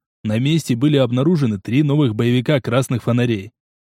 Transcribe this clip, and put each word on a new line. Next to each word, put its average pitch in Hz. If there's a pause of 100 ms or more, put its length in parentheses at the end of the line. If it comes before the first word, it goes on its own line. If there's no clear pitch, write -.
(240)
На 110
месте 139
были 139
обнаружены 127
три 127
новых 139
боевика 123
красных 120
фонарей». 117 (300)